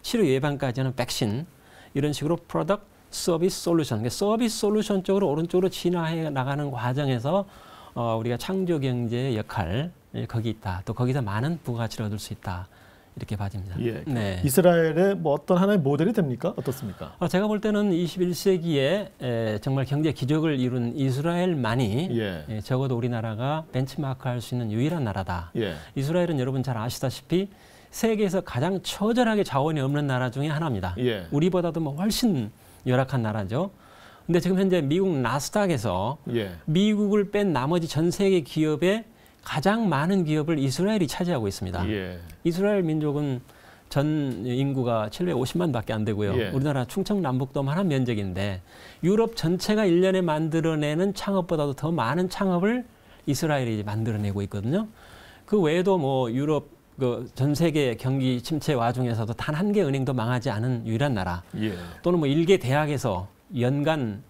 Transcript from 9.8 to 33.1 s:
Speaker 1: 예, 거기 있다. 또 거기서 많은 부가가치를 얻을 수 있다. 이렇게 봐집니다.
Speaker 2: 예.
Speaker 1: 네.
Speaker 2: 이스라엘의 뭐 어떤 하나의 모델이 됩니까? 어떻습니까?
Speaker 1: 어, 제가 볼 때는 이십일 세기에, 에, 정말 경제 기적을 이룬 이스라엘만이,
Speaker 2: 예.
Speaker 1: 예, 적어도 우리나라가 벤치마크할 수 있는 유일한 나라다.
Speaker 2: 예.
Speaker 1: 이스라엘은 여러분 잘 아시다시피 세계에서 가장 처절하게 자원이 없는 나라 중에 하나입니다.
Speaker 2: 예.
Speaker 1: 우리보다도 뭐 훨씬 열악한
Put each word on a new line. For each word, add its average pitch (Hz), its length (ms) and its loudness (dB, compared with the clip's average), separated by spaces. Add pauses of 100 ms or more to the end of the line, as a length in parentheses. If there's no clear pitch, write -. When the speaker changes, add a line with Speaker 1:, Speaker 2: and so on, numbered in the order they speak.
Speaker 1:
예, 117 100 -4
거기 113 240 -4
있다. 95 380 -6
또 113 80 -4
거기서 127 260 0
많은 120 420 -2
부가가치를 117 440 -4
얻을 104 120 -4
수 - 140 -10
있다. 92 360 -8 (480)
이렇게 - 200 -8
봐집니다. 98 460 -6
Speaker 2:
예. 117 240 -2
Speaker 1:
네. 110 360 -2
Speaker 2:
이스라엘의 170 760 4
뭐 156 180 0
어떤 175 240 2
하나의 196 220 4
모델이 147 340 2
됩니까? 156 420 -2
어떻습니까? 107 640 -8
Speaker 1:
어, 175 100 -2
제가 190 180 2
볼 214 140 0
때는 208 320 2
이십일 175 420 0
세기에, 170 840 2
에, 113 380 0
정말 135 260 0
경제 147 280 0
기적을 151 460 0
이룬 123 380 0
이스라엘만이, 135 1120 0 (100)
Speaker 2:
예. 90 300 -4
Speaker 1:
예, 107 140 -6
적어도 131 340 -2
우리나라가 123 760 -4
벤치마크할 131 680 -4
수 - 140 -8
있는 117 180 -4
유일한 147 320 0
나라다. 92 520 -4
Speaker 2:
예. 101 180 -2 (200)
Speaker 1:
이스라엘은 165 460 0
여러분 131 220 -2
잘 123 160 -4
아시다시피 131 720 -2 (400)
세계에서 208 500 0
가장 170 420 -2
처절하게 220 600 2
자원이 147 340 0
없는 143 280 0
나라 127 240 0
중에 139 180 -4
하나입니다. 120 520 -2
Speaker 2:
예. 107 300 0
Speaker 1:
우리보다도 170 500 2
뭐 143 140 -4
훨씬 175 560 0 (360)
열악한 127 360 2